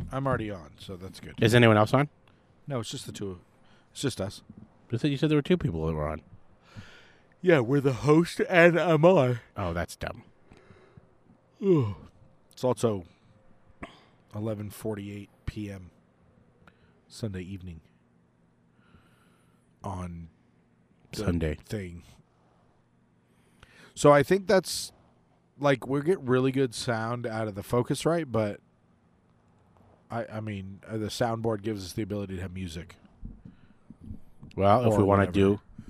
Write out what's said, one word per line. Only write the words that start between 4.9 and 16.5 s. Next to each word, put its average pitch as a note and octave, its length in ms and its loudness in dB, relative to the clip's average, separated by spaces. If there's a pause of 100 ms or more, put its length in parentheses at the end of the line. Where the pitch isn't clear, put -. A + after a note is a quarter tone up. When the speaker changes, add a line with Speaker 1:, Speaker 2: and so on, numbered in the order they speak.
Speaker 2:
You A#2 60 -4
said, D3+ 120 -2
you C#3 80 -2
said D3+ 120 0
there D3+ 80 2
were D3 40 2
two F3+ 160 2
people E2 300 -4
that E2 60 -2
were D2+ 160 -4
on. D#2 120 -8 (1200)
Speaker 1:
Yeah, E3+ 200 4
we're B2+ 180 0
the C3 140 0
host D3+ 560 2
and F3 280 6
I'm D#3+ 280 4
on. C3 340 6 (160)
Speaker 2:
Oh, F#2 160 -4
that's E2+ 240 -4
dumb. - 280 -10 (1400)
Speaker 1:
Ugh. C3+ 300 4 (560)
It's - 140 -8
also A2 400 0 (1300)
eleven G#2+ 340 -8
forty-eight G2+ 580 -10 (200)
P G#2 240 -10
M F#2 180 -16 (1160)